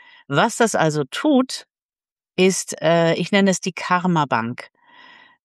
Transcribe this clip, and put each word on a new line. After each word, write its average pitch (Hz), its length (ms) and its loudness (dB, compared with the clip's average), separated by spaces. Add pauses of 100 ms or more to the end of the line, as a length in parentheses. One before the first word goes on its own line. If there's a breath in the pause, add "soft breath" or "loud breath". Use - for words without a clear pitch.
(280 soft breath)
Was 175 280 0
das 226 180 0
also 151 360 0
tut, 262 560 0 (680)
ist, - 460 0
äh, 165 320 2
ich - 180 -4
nenne 196 180 4
es 185 100 -2
die 180 120 -6
Karma-Bank, 147 1000 -2 (760 soft breath)